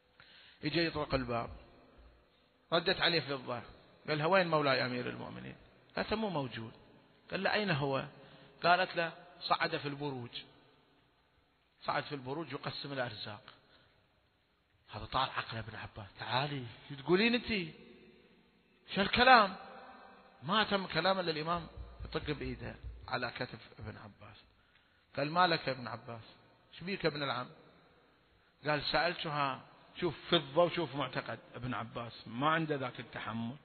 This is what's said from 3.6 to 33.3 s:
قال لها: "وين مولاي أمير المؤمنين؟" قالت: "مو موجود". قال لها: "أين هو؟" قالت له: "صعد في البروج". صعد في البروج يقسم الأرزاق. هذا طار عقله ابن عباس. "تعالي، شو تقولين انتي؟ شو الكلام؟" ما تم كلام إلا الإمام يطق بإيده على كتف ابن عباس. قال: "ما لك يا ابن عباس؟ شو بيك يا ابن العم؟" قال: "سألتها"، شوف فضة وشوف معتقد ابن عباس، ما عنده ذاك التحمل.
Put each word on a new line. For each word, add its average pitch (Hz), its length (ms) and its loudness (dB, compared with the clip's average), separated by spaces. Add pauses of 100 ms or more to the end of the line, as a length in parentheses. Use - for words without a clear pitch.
قال 156 100 0
لها: 147 80 2
"وين 180 220 6
مولاي 143 380 4
أمير 123 240 -2
المؤمنين؟" 123 460 -10 (400)
قالت: 208 180 -2
"مو 214 160 -2
موجود". 117 440 -4 (580)
قال 185 120 -2
لها: 190 100 2
"أين 202 180 2
هو؟" 139 340 2 (580)
قالت 180 320 4
له: 165 160 0 (300)
"صعد 160 360 2
في 131 100 -6
البروج". 139 560 -6 (1400)
صعد 151 220 -2
في 147 120 -8
البروج 135 360 -6
يقسم 139 420 -8
الأرزاق. 110 480 -6 (1500)
هذا 110 140 -8
طار 131 320 0
عقله 117 220 -6
ابن 107 160 -10
عباس. 107 320 -12 (120)
"تعالي، 131 440 -2 (260)
شو 143 60 -10
تقولين 180 380 6
انتي؟ 196 400 0 (1200)
شو 190 60 4
الكلام؟" 214 540 8 (880)
ما 202 200 4
تم 196 220 2
كلام 185 340 2
إلا 170 120 0
الإمام 160 360 -2 (380)
يطق - 260 -4
بإيده 127 440 -6 (320)
على 123 240 -2
كتف 123 280 -8 (200)
ابن 107 180 -10
عباس. 104 400 -18 (800)
قال: 147 140 -2
"ما 180 160 6
لك 165 200 0
يا 135 40 2
ابن 127 160 -8
عباس؟ 117 340 -10 (580)
شو 165 60 -12
بيك 190 180 -4
يا 165 60 4
ابن 147 140 -2
العم؟" 127 240 -2 (1200)
قال: 147 140 2
"سألتها"، 147 800 0 (380)
شوف 170 160 0 (160)
فضة 156 320 6
وشوف 156 320 2
معتقد 123 440 -2 (160)
ابن 117 180 -4
عباس، 117 540 -8
ما 123 220 2
عنده 156 260 4
ذاك 127 240 -4
التحمل. 117 640 -6